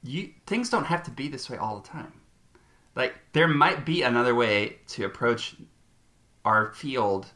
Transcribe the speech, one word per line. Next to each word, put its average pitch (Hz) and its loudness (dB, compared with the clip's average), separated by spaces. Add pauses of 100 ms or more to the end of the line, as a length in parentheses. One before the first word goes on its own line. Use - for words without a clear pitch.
you, 143 -8 (180)
things 233 -2
don't 175 0
have 170 -2
to - -12
be 131 -8
this 139 -12
way 120 -8
all 104 -6
the - -20
time. - -16 (840)
Like, 127 -2 (180)
there 160 4
might 151 4
be 160 0
another 120 4
way 107 2 (120)
to 104 -6
approach 117 -2 (920)
our 107 2
field. 107 -2